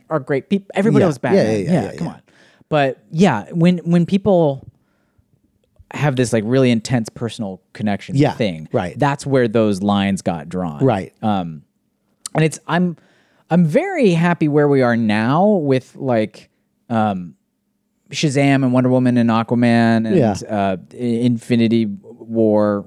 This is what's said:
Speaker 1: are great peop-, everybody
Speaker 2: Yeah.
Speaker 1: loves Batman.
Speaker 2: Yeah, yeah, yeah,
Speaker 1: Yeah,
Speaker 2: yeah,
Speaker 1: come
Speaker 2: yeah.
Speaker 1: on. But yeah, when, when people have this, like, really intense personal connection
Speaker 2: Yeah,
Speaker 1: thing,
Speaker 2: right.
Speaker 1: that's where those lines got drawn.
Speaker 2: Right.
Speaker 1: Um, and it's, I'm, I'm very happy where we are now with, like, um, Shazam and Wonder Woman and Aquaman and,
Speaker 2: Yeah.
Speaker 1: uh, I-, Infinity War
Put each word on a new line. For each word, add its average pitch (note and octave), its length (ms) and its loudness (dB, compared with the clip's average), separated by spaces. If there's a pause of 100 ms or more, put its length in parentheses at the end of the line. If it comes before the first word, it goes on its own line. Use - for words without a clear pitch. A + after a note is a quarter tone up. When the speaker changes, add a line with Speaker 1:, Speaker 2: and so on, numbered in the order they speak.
Speaker 1:
are D#3 120 -2
great C3 280 -4
peop-, G3 260 -2
everybody G3 280 2
Speaker 2:
Yeah. G3 40 4
Speaker 1:
loves D3 120 -2
Batman. D#3+ 280 2
Speaker 2:
Yeah, A2 60 0
yeah, A2 60 0
yeah, G2+ 140 -2 (100)
Speaker 1:
Yeah, F#2+ 100 -6
Speaker 2:
yeah, - 60 -16
Speaker 1:
come E2 80 -6
Speaker 2:
yeah. - 80 -10
Speaker 1:
on. - 80 -20 (480)
But C#3 400 0
yeah, D#3 420 2
when, F3 260 2
when E3+ 280 0
people F3 600 0 (1300)
have C3 240 -2
this, B2 160 0
like, A2+ 140 2
really B2+ 240 2
intense A#2 380 -2
personal G#2+ 540 -10 (100)
connection G#2 440 -6
Speaker 2:
Yeah, C#3 160 4
Speaker 1:
thing, E2 400 -4
Speaker 2:
right. F#2 260 -4
Speaker 1:
that's C#3 260 -2
where C3 240 2
those G#2+ 340 0
lines G2 400 0
got E2 260 -6
drawn. F2 360 -4
Speaker 2:
Right. G#2 280 0 (100)
Speaker 1:
Um, F2+ 400 -4 (720)
and D#3 100 2
it's, D#3+ 220 -4
I'm, E3+ 300 -2 (540)
I'm F3 160 4
very C#4 440 0
happy E3+ 380 0
where D3 180 2
we C#3 160 4
are A#2+ 140 2
now A#2 500 0
with, D3 480 0
like, A#2+ 560 -4 (400)
um, G2+ 440 -4 (760)
Shazam C#3 540 0
and B2+ 80 0
Wonder B2+ 180 2
Woman B2+ 260 2
and A#2 140 2
Aquaman A#2 760 2
and, A2 100 2
Speaker 2:
Yeah. A2+ 180 2 (140)
Speaker 1:
uh, G2 280 -2 (160)
I-, - 40 -20
Infinity A#2 920 0
War G#2 1000 0